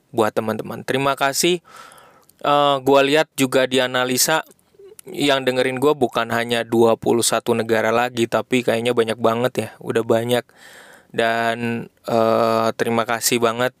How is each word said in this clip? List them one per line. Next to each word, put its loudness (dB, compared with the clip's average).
buat 0
teman-teman. -6
Terima -2
kasih. 0
Eh, 2
gua 6
lihat 2
juga 2
di 0
analisa 0
yang 0
dengerin 0
gua 2
bukan -2
hanya -2
dua 4
puluh 0
satu 0
negara 0
lagi, 0
tapi -2
kayaknya 0
banyak 0
banget 0
ya, -6
udah -2
banyak. -2
Dan, -2
eh, 2
terima -2
kasih -2
banget 0